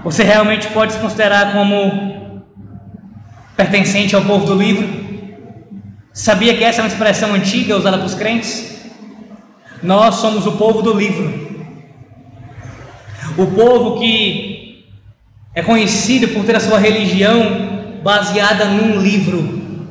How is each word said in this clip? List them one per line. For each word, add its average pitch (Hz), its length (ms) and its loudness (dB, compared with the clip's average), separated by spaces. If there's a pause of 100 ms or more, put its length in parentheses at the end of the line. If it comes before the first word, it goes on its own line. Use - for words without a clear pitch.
Você 175 200 0
realmente 214 440 4
pode 220 260 0
se - 60 -6
considerar 202 540 0
como 202 880 -2 (1120)
pertencente 202 600 2
ao 196 80 6
povo 202 220 2
do 196 80 2
livro? 208 340 2 (1200)
Sabia 226 440 2
que 220 80 0
essa 226 180 2
é - 20 0
uma 214 60 -2
expressão 208 440 0
antiga 202 440 0
usada 190 200 0
pelos 190 160 -4
crentes? - 800 -6 (920)
Nós 202 340 2
somos 214 300 -2
o 202 80 0
povo 214 280 2
do 226 120 2
livro. 196 380 -2 (2000)
O 185 100 4
povo 220 520 4
que - 840 -2 (680)
é 170 60 -4
conhecido 226 680 2
por 208 140 -2
ter 233 120 2
a 208 40 2
sua 208 200 2
religião 208 1200 0
baseada 202 600 2
num 208 340 2
livro. 190 920 -2